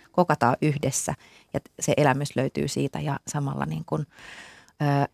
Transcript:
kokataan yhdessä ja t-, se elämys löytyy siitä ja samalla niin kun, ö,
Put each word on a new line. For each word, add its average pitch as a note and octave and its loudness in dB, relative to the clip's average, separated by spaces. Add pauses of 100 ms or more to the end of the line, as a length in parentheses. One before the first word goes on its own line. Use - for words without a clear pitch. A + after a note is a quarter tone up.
(120)
kokataan D3 4
yhdessä C#3+ -2 (400)
ja C3+ 0
t-, - -20 (100)
se - 2
elämys C#3+ 2
löytyy C#3 -2
siitä C#3 -4
ja C#3+ -4
samalla C#3+ -4
niin D#3+ -6
kun, D3+ -4 (760)
ö, C#3+ 2